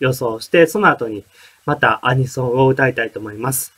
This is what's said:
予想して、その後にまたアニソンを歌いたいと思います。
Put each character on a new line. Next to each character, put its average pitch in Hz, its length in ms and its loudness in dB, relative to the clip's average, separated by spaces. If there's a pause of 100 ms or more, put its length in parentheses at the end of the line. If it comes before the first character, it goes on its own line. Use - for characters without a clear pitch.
予 131 120 2
想 117 280 -4
し - 80 -16
て、 170 180 6
そ 208 140 -2
の 190 80 4
後 135 180 0
に 104 180 -8 (420)
ま 147 100 0
た 117 260 0
ア 127 100 0
ニ 131 140 2
ソ 131 200 -6
ン 123 100 -2
を 131 100 4
歌 131 220 2
い 127 80 -4
た 117 80 -2
い 110 80 -8
と 101 80 -10
思 107 100 -10
い 104 80 -12
ま 123 140 -4
す。 - 260 -8